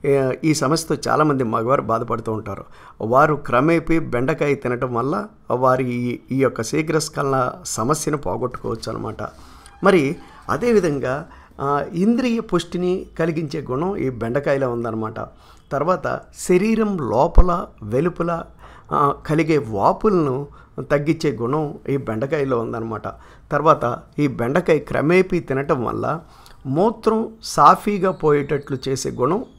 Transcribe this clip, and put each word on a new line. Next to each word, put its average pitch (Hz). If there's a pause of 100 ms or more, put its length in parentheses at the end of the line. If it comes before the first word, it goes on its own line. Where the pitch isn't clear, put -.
ఏ, 139 (140)
ఈ 156
సమస్యతో 151
చాలామంది 139
మగవారు 117
బాధపడుతూ 113
ఉంటారు. 104 (360)
వారు 139
క్రమేపీ 160
బెండకాయ 135
తినటం 123
వల్ల 151 (240)
వారి 127
ఈ, 123 (140)
ఈ 131
యొక్క 120
శీఘ్రస్ఖలన 143 (140)
సమస్యను 147
పోగొట్టుకోవచ్చు 113
అనమాట. 110 (680)
మరి 175 (340)
అదేవిధంగా, 156 (340)
ఆ, 143
ఇంద్రియ 233
పుష్టిని 180 (120)
కలిగించే 160
గుణం 170
ఈ 135
బెండకాయలో 131
ఉందన్నమాట. 113 (520)
తర్వాత 143 (280)
శరీరం 208 (120)
లోపల 170 (160)
వెలుపల, 165 (500)
ఆ, 143 (120)
కలిగే 151
వాపులను 143 (440)
తగ్గించే 147
గుణం 139 (140)
ఈ 139
బెండకాయలో 135
ఉందన్నమాట. 113 (440)
తర్వాత 143 (200)
ఈ 147
బెండకాయ 139
క్రమేపీ 175
తినటం 139
వల్ల 113 (460)
మూత్రం 220 (140)
సాఫీగా 185
పోయేటట్లు 143 (100)
చేసే 135
గుణం 135 (140)